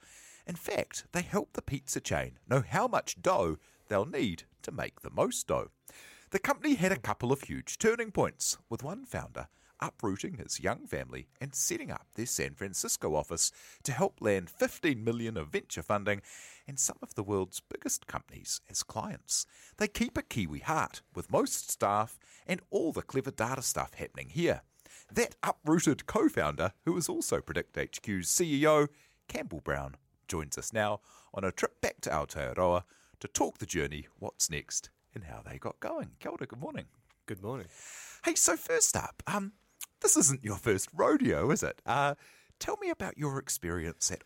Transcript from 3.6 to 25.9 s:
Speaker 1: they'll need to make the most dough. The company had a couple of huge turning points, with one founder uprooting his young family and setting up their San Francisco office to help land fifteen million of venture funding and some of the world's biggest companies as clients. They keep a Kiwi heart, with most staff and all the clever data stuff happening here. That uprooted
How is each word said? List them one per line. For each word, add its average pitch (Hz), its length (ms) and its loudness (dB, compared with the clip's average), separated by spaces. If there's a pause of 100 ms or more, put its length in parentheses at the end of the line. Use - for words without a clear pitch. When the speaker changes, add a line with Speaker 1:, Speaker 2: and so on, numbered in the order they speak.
Speaker 1:
they'll 104 160 4
need 127 380 -2 (180)
to - 100 -8
make - 300 -6
the - 100 -12
most 170 360 0
dough. 64 240 0 (580)
The - 100 0
company 285 360 2
had 185 180 4
a 180 40 2
couple 117 360 0
of 139 80 2
huge - 360 -6
turning 226 340 2
points, - 460 0 (120)
with 117 140 -4
one 196 200 -8
founder 62 440 -8 (340)
uprooting 117 560 -4
his - 240 -8
young 104 260 -2
family 65 400 -6 (140)
and 139 120 -8
setting - 380 -2
up - 240 -10
their 113 100 -4
San 71 280 -2
Francisco 90 600 -2
office 82 360 0 (320)
to 147 80 -2
help 143 300 0
land 98 280 2
fifteen 147 540 0
million 113 320 0
of 76 140 -4
venture 90 340 -4
funding 101 380 2 (440)
and 135 140 -6
some - 220 0
of - 140 -14
the 107 80 -2
world's 95 360 0
biggest - 480 -6
companies - 640 -8
as - 120 -2
clients. - 640 -4 (300)
They 208 140 0
keep 240 280 -2
a 302 40 2
Kiwi 76 380 -2
heart, 147 420 -2 (120)
with 90 160 -8
most 202 400 0
staff 110 480 2 (300)
and 180 220 -2
all - 240 2
the - 80 -2
clever 135 300 -2
data 127 300 -2
stuff - 340 -2
happening - 340 -8
here. 139 320 2 (500)
That 220 320 0
uprooted - 600 4